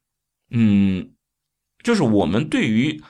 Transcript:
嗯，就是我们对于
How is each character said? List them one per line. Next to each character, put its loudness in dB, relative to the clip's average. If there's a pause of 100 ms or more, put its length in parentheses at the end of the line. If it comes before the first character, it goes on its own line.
(500)
嗯， 0 (720)
就 0
是 0
我 0
们 -2
对 -2
于 -2